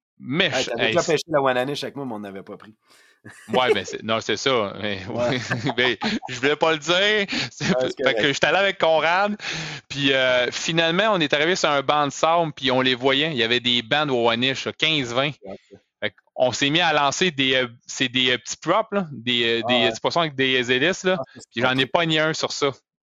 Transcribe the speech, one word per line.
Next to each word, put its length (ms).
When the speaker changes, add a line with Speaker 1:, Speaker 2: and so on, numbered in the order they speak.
Speaker 1:
mèche, 480
Speaker 2:
t'avais 160
Speaker 1:
hey, 80
Speaker 2:
déjà 100
Speaker 1:
c- 120
Speaker 2:
pêché 140
la 140
wananesh 420
avec 120
moi, 100
mais 80
on 60
n'avait 240
pas 140
pris. 180
Speaker 1:
Ouais, 200
ben, 120
c'est, 180
non, 180
c'est 160
ça. 440
Mais, 260
Speaker 2:
Ouais. 320
Speaker 1:
<laughs> 380
ben, 200
je 100
voulais 180
pas 160
le 40
dire. 480
C'est 180
Speaker 2:
Ouais, 100
c'est 80
Speaker 1:
fait 60
Speaker 2:
correct. 180
Speaker 1:
que 120
j'étais 140
allé 100
avec 220
Conrad, 560
puis, 240
euh, 380
finalement, 600
on 80
est 140
arrivé 220
sur 140
un 120
banc 240
de 60
sable, 420
puis 160
on 120
les 140
voyait. 360
Il 60
y 60
avait 180
des 200
bancs 260
de 40
wanish, 540
là, 80
quinze, 400
vingt. 180
Speaker 2:
Ouais, 100
ok. 80
Speaker 1:
Fait 100
qu'on 160
s'est 180
mis 120
à 120
lancer 380
des, 240
euh, 120
c'est 220
des, 220
euh, 60
petits 200
props, 340
là, 200
des, 320
euh, 200
Speaker 2:
Ah, 40
Speaker 1:
des, 60
Speaker 2:
ouais. 140
Speaker 1:
euh, 20
petits 120
poissons 180
avec 160
des 160
aisilis, 540
là. 120
Speaker 2:
Ah, 60
ça, 60
c'est 100
Speaker 1:
Puis 120
j'en 160
ai 60
Speaker 2:
cool. 80
Speaker 1:
pogné 280
un 140
sur 180
ça. 200